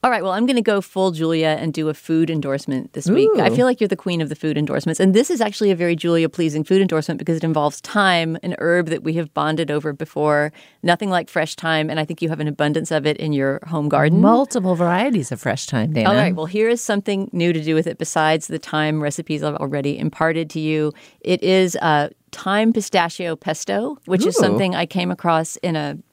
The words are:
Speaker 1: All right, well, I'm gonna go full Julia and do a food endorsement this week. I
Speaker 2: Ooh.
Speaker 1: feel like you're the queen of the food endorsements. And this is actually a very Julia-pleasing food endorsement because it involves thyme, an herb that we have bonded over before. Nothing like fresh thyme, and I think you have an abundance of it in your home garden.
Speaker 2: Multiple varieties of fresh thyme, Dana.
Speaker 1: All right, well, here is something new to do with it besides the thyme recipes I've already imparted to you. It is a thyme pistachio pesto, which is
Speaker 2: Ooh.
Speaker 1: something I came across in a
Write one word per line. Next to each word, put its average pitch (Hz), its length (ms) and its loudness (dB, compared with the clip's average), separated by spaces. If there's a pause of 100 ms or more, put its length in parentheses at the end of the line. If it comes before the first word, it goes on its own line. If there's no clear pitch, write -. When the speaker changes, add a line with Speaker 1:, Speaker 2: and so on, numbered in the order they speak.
Speaker 1:
All 254 80 4
right, 208 100 0
well, 190 80 -2
I'm 214 160 0
gonna 247 160 2
go 202 180 2
full 190 300 0
Julia 160 480 0
and 160 160 -4
do 156 140 -2
a 151 60 -4
food 165 360 0
endorsement 139 640 -4
this 165 180 -4
week. 415 260 6
I - 120 2
Speaker 2:
Ooh. - 80 2
Speaker 1:
feel 247 100 4
like 247 140 0
you're 208 80 2
the 185 80 -2
queen 175 240 -2
of 151 80 -2
the 151 80 -8
food 151 200 -2
endorsements. 147 440 -2
And 190 120 6
this 226 160 4
is 330 120 -2
actually 208 320 0
a 180 40 2
very 170 200 0
Julia-pleasing 160 680 0
food 190 180 2
endorsement 160 380 0
because 165 180 -2
it 156 60 -4
involves 151 380 0
thyme, 170 640 0
an 180 140 -4
herb 170 320 2
that 165 120 -4
we 160 120 -2
have 165 200 -4
bonded 156 380 0
over 147 200 -2
before. 147 600 0 (320)
Nothing 175 260 0
like 175 180 0
fresh 160 280 -4
thyme, 156 340 -2
and 156 80 -2
I 156 60 -2
think 160 180 -8
you 165 60 -2
have 156 100 -4
an 151 80 -2
abundance 151 460 -2
of 151 140 0
it 151 100 0
in 156 160 -4
your 135 340 0
home 156 220 -2
garden. 147 320 4
Speaker 2:
Multiple 214 560 4
varieties 175 560 0
of 120 80 -8
fresh 120 260 -4
thyme, 131 260 -2
Dana. 123 160 2
Speaker 1:
All 202 60 4
right, 180 200 2
well, 156 120 -4
here 214 220 0
is 233 120 0
something 202 520 -2
new 175 200 2
to 160 80 0
do 156 140 -2
with 160 140 2
it - 100 -8
besides 156 480 0
the 160 120 -6
thyme 151 440 -2
recipes 147 400 -4
I've 151 140 -2
already 143 420 -4
imparted 160 520 -2
to 160 100 -6
you. 156 320 0 (300)
It - 200 0
is 185 320 4
a 151 360 2 (200)
thyme 214 420 0
pistachio 175 640 -2
pesto, 202 720 -4
which 190 180 2
is 440 140 0
Speaker 2:
Ooh. - 40 4
Speaker 1:
something 190 340 2
I 175 100 -2
came 180 240 -2
across 165 460 -2
in 170 180 -2
a 151 240 -4 (140)